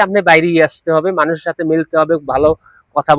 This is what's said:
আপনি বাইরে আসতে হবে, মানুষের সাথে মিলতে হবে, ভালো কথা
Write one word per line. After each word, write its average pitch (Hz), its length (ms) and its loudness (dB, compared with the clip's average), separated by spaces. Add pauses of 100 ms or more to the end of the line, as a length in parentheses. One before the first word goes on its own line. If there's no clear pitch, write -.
আপনি 202 140 -2 (100)
বাইরে 165 200 4 (180)
আসতে - 280 -10
হবে, 160 140 -2 (100)
মানুষের 156 280 -4
সাথে 165 140 -6 (100)
মিলতে 160 300 -4
হবে, 156 120 0 (180)
ভালো 143 180 0 (460)
কথা 147 240 0